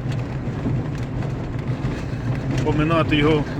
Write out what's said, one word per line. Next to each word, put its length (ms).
поминати 520
його 280